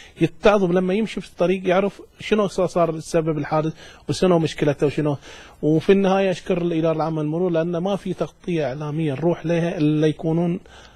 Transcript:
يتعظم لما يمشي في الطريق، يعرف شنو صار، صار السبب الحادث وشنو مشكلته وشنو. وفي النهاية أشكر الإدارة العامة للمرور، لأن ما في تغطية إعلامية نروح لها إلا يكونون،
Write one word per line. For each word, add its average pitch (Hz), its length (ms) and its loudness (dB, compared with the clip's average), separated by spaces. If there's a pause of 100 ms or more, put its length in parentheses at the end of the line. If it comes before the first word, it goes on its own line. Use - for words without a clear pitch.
(220)
يتعظم 196 500 2
لما 185 220 0
يمشي 208 280 -4
في - 60 -18
الطريق، 185 400 -2
يعرف 190 340 0 (180)
شنو 214 280 0
صار، 180 200 -2
صار 170 220 2
السبب 160 480 -2
الحادث 156 360 -2 (360)
وشنو 180 300 2
مشكلته 147 480 0
وشنو. 147 300 0 (440)
وفي 156 300 2
النهاية 196 400 4
أشكر 175 300 -4
الإدارة 165 340 0
العامة 156 260 -2
للمرور، 160 280 -2
لأن 170 280 0
ما 190 180 -2
في 180 180 -8
تغطية 165 520 -4
إعلامية 151 480 -4
نروح 160 320 -2
لها 170 320 0
إلا 151 300 2
يكونون، 170 520 0 (360)